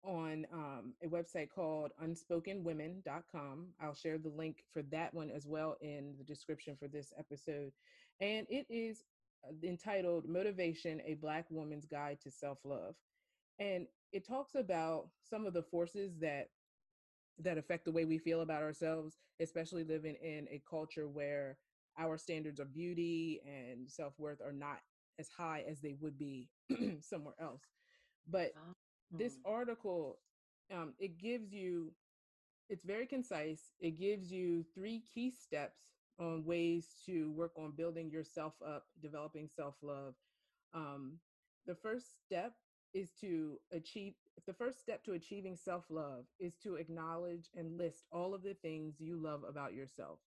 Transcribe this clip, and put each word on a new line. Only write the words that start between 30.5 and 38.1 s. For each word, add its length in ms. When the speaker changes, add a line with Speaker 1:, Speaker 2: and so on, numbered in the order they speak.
Speaker 1:
um, 260
it 220
gives 340
you, 400
it's 160
very 220
concise. 760
It 120
gives 400
you 320
three 280
key 280
steps 520
on 240
ways 520
to 260
work 240
on 160
building 380
yourself 460